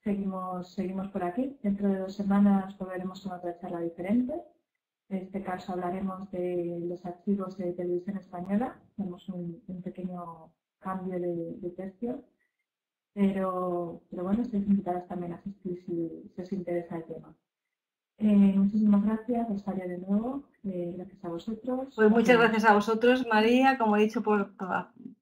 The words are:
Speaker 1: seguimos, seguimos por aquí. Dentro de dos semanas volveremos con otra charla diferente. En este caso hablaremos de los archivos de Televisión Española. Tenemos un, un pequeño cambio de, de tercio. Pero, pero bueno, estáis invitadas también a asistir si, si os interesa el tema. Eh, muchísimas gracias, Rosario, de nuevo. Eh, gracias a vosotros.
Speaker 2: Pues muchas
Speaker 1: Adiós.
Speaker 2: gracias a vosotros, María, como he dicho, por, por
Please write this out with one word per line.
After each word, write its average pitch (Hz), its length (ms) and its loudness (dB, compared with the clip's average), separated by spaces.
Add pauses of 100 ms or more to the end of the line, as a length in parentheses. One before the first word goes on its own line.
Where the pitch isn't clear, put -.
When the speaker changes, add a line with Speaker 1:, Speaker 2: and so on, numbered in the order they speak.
Speaker 1:
seguimos, 185 680 -4
seguimos 190 340 -6
por 185 160 -6
aquí. 254 380 -4
Dentro 202 260 0
de 190 100 2
dos 190 160 -6
semanas 196 640 4
volveremos 185 440 -8
con 185 100 -8
otra 175 260 -8
charla 175 220 -8
diferente. 208 540 -2 (760)
En 190 100 -6
este 190 240 -8
caso 185 300 -8
hablaremos 185 580 -6
de 175 580 -4
los 175 160 -8
archivos 185 540 -4
de 175 140 -4
Televisión 180 440 -4
Española. 190 600 -4 (200)
Tenemos 180 320 -8
un, 175 380 -8
un 185 160 -10
pequeño 175 680 -10 (260)
cambio 185 420 -6
de, 170 400 -4
de 175 100 -6
tercio. 233 540 -8 (880)
Pero, 185 1000 0
pero 180 140 -6
bueno, 208 180 0
estáis 202 240 -2
invitadas 180 420 0
también 175 240 -6
a 170 40 -10
asistir 180 480 -10
si, 165 500 -6
si 185 80 -10
os 180 100 -8
interesa 175 440 -4
el 165 80 -8
tema. 160 300 -14 (880)
Eh, 202 320 8
muchísimas 202 480 4
gracias, 226 460 0
Rosario, 190 400 -4
de 180 80 -4
nuevo. 214 480 -2 (200)
Eh, 175 300 -4
gracias 180 300 -14
a 175 60 -6
vosotros. 254 680 -6
Speaker 2:
Pues 214 140 8
muchas 233 260 8
Speaker 1:
Adiós. 226 60 6
Speaker 2:
gracias 220 240 4
a 214 80 10
vosotros, 226 520 4
María, 247 520 4
como 214 180 4
he 208 60 6
dicho, 214 200 0
por, 202 340 2
por - 320 -6 (340)